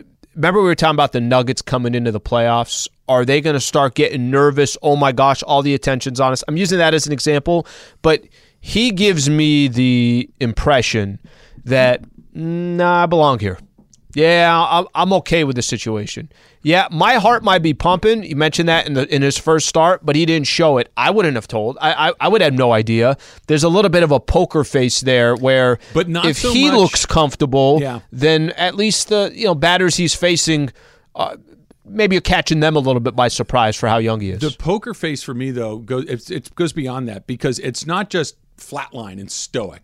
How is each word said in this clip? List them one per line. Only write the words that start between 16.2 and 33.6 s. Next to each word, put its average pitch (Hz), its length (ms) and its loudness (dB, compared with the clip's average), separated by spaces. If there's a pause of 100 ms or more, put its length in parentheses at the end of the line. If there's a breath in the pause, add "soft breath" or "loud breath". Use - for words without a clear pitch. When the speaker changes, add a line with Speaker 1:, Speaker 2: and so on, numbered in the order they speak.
Speaker 1:
Yeah, 165 280 2
my 202 240 2
heart 226 300 2
might 190 180 2
be 156 120 0
pumping. 202 500 0
You - 100 -10
mentioned 156 340 0
that 165 180 2
in 147 80 -4
the, 135 200 -2
in 143 60 0
his 139 160 0
first 160 320 0
start, 165 380 2
but 147 100 0
he 156 80 2
didn't 156 220 0
show 123 320 2
it. 120 180 -2
I 127 140 0
wouldn't 185 240 2
have 110 120 -6
told. 113 360 -4
I, 156 260 0
I, 175 120 -2
I 147 80 0
would 214 120 2
have 147 140 2
no 127 180 2
idea. 113 460 2 (280 loud breath)
There's 151 160 0
a 170 60 2
little 196 220 4
bit 175 120 2
of 160 100 2
a 135 60 4
poker 165 460 0
face 127 380 0
there 123 340 2
where 127 420 2 (140)
Speaker 2:
But 170 160 0
not 170 160 -2
Speaker 1:
if 160 140 0
Speaker 2:
so 247 120 -2
Speaker 1:
he 262 200 2
Speaker 2:
much. 269 80 2
Speaker 1:
looks - 280 2
comfortable, 139 760 0
Speaker 2:
Yeah. 123 180 -8 (100)
Speaker 1:
then 156 420 0
at 175 220 -4
least 208 360 -2
the, 208 240 0
you 233 100 -6
know, 185 100 2
batters 170 420 2
he's 175 180 -2
facing, 160 580 0 (420 soft breath)
uh, - 220 -6 (480)
maybe 202 320 0
you're 170 60 0
catching 160 380 0
them 156 140 2
a 151 60 2
little 127 200 0
bit 117 140 -4
by 123 140 2
surprise 113 480 -2